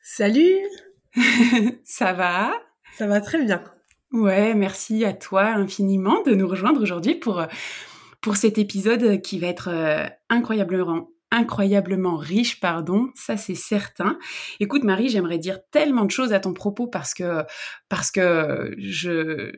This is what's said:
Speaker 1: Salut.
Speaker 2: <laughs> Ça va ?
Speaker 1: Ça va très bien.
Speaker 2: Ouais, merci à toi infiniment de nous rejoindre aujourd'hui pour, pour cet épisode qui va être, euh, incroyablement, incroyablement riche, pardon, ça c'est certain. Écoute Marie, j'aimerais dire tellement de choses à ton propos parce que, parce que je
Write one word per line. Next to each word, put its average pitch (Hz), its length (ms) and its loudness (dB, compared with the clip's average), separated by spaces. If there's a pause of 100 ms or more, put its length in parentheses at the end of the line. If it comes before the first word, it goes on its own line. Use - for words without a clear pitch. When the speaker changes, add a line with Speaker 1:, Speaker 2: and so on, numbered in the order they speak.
Speaker 1:
Salut. 302 560 4 (560)
Speaker 2:
<laughs> 240 680 4
Ça 185 300 -2
va ? 185 400 0 (420)
Speaker 1:
Ça 214 120 -4
va 202 140 4
très 302 220 -2
bien. 190 200 0 (480)
Speaker 2:
Ouais, 208 420 4
merci 208 500 0
à 196 100 0
toi 196 340 0
infiniment 196 760 2
de 233 140 4
nous 190 120 2
rejoindre 196 320 2
aujourd'hui 196 360 0
pour, 185 280 -2 (800)
pour 208 140 -2
cet 214 240 2
épisode 208 640 2
qui 180 160 -8
va 175 80 -4
être, 180 240 -6
euh, 156 340 0 (240)
incroyablement, 185 800 0 (220)
incroyablement 196 840 0
riche, 175 460 -2
pardon, 180 520 0
ça - 220 -6
c'est 185 200 -8
certain. - 600 -4 (440)
Écoute 240 240 0
Marie, 208 240 2
j'aimerais 175 300 0
dire 185 200 -6 (100)
tellement 285 360 2
de 196 60 0
choses 254 200 -2
à 196 80 2
ton 190 140 -2
propos 208 340 -6
parce 185 260 -8
que, 170 300 -4 (460)
parce - 200 -4
que 165 680 0
je 160 800 -4